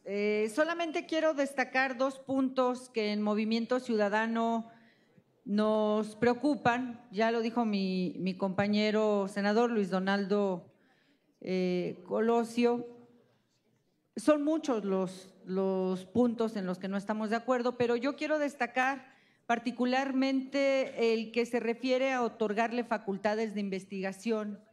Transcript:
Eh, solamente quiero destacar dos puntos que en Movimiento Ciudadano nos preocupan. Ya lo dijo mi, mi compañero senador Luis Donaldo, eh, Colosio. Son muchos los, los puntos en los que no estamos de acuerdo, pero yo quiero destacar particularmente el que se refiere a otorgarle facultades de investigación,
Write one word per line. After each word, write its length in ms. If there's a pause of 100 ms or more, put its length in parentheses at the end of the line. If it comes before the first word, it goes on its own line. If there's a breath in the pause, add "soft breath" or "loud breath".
Eh, 480
solamente 520
quiero 280
destacar 640
dos 220
puntos 680
que 220
en 100
Movimiento 580
Ciudadano 880 (760 loud breath)
nos 720
preocupan. 960
Ya 200
lo 100
dijo 240
mi, 540
mi 160
compañero 920
senador 420
Luis 200
Donaldo, 840 (680 soft breath)
eh, 680
Colosio. 800 (1300)
Son 280
muchos 400
los, 500 (120)
los 600
puntos 500
en 100
los 140
que 80
no 100
estamos 320
de 60
acuerdo, 420
pero 180
yo 200
quiero 240
destacar 760 (320 soft breath)
particularmente 1700
el 180
que 140
se 140
refiere 520
a 120
otorgarle 600
facultades 720
de 60
investigación, 1000 (140)